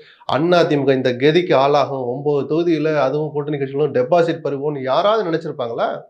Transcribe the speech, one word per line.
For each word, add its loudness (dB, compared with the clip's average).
அண்ணா 2
திமுக 2
இந்த 2
கதிக்கு 2
ஆளாகும், 2
ஒன்பது -2
தொகுதியில 0
அதுவும் -2
கூட்டணி -4
கட்சிகளும் -2
டெபாசிட் 0
பறிவோம்னு -4
யாராவது 0
நினைச்சிருப்பாங்களா? -4